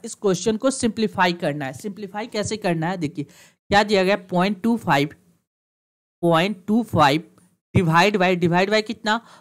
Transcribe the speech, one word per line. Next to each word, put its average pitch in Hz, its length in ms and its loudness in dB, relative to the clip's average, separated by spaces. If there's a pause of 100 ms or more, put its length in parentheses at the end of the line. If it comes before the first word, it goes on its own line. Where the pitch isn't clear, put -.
इस 233 100 -14
क्वेश्चन 202 420 -2
को 262 140 -2
सिंप्लीफाई 214 640 0
करना 151 300 -6
है। 131 80 -8
सिंप्लीफाई 208 540 -12
कैसे 214 300 -6
करना 170 320 -2
है, 190 80 -4
देखिए 147 280 -8
क्या - 580 -2
दिया 208 220 2
गया, 196 120 2 (140)
पॉइंट 185 320 0
टू 233 140 0
फाइव, 147 380 0 (1080)
पॉइंट 170 440 2
टू 220 180 0
फाइव 156 400 2 (500)
divide 185 420 4
by, 185 220 2
divide 175 320 2
by 214 120 2
कितना, 214 340 -4 (240)